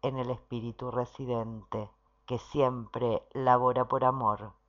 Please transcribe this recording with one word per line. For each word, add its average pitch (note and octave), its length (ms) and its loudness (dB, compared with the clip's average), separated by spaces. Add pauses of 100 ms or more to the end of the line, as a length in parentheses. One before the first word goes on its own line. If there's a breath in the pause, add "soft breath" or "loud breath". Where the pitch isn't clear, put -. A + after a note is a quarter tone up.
en C3+ 180 -2
el B2 100 -4
Espíritu A#2+ 600 -8
residente, A2+ 1000 -6 (340)
que B2 140 -4
siempre A#2+ 920 0
labora B2+ 560 4
por C3 160 0
amor. G#2+ 480 0 (160)